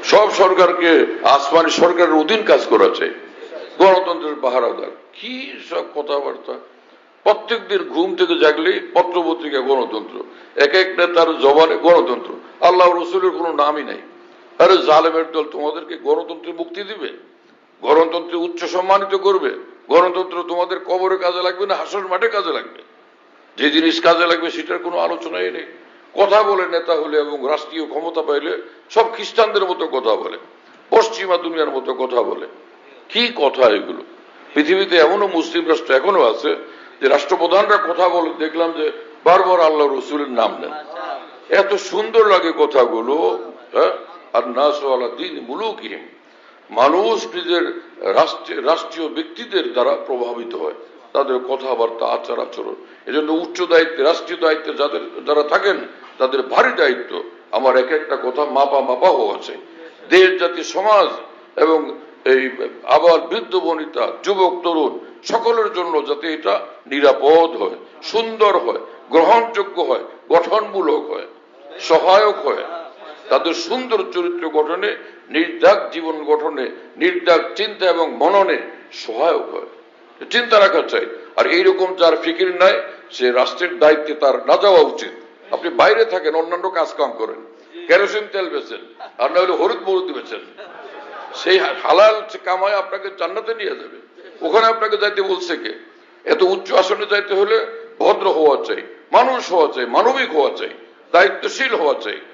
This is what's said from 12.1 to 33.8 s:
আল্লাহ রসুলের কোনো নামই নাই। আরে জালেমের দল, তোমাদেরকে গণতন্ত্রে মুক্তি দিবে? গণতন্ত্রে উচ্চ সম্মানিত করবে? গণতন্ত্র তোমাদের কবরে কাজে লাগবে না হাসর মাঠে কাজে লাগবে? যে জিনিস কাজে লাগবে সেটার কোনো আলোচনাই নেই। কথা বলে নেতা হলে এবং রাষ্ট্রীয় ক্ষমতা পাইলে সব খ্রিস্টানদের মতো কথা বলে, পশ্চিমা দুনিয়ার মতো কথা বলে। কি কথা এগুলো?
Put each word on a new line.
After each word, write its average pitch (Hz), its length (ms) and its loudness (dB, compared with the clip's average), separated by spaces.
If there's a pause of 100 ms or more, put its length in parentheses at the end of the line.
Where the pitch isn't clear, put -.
আল্লাহ 185 300 6
রসুলের 185 400 0
কোনো 165 220 -4
নামই 147 300 0
নাই। - 160 -10 (600)
আরে 180 180 6
জালেমের 160 560 2
দল, 156 200 -2
তোমাদেরকে 156 440 -8
গণতন্ত্রে 165 560 -4
মুক্তি 170 300 -10
দিবে? 214 260 -10 (760)
গণতন্ত্রে 165 540 2
উচ্চ 170 280 -6
সম্মানিত 190 500 0
করবে? 190 360 2 (380)
গণতন্ত্র 180 600 2
তোমাদের 175 320 -4
কবরে 185 360 -2
কাজে 180 260 -2
লাগবে 185 240 -2
না 196 80 0
হাসর 175 340 -6
মাঠে 185 200 0
কাজে 196 240 -2
লাগবে? - 300 -8 (720)
যে 143 140 2
জিনিস 165 300 2
কাজে 170 260 4
লাগবে 170 240 0
সেটার 170 280 -6
কোনো 175 200 -6
আলোচনাই 170 520 -4
নেই। 160 160 -12 (480)
কথা 202 280 4
বলে 196 240 0
নেতা 170 280 -2
হলে 151 240 -2
এবং 147 300 -4
রাষ্ট্রীয় 151 380 -6
ক্ষমতা 165 360 -6
পাইলে 147 400 -4 (280)
সব 214 220 2
খ্রিস্টানদের 202 520 0
মতো 165 220 -4
কথা 123 300 0
বলে, 87 220 -8 (520)
পশ্চিমা 196 460 2
দুনিয়ার 165 340 -2
মতো 131 240 -4
কথা 127 280 0
বলে। - 240 -6 (640)
কি 233 280 -2
কথা 131 320 4
এগুলো? 101 340 -2 (520)